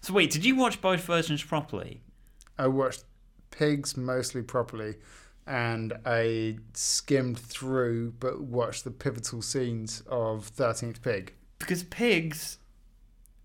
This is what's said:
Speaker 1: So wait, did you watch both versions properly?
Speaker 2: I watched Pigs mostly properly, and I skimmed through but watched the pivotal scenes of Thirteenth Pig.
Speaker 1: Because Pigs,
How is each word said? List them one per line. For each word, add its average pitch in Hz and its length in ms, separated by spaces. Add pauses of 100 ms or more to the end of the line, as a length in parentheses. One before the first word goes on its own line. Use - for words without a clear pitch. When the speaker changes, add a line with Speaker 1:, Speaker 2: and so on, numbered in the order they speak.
Speaker 1:
So - 100
wait, 185 200
did 156 120
you 262 120
watch 247 260
both 185 220
versions 165 400
properly? - 580 (560)
Speaker 2:
I 139 80
watched 131 380 (480)
Pigs 147 440
mostly 127 460
properly, 110 540 (500)
and 117 480 (100)
I 113 540 (160)
skimmed 127 640
through 120 840
but 127 220
watched 120 440
the 123 60
pivotal 117 520
scenes 117 680
of 110 380
Thirteenth 117 560
Pig. 101 300 (260)
Speaker 1:
Because - 240
Pigs, 165 760 (880)